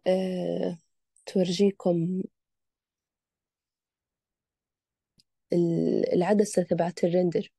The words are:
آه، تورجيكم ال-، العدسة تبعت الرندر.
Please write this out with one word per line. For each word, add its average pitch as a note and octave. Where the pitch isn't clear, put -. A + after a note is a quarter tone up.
آه، F3+
تورجيكم F#3
ال-، E3+
العدسة G3
تبعت F3
الرندر. F3+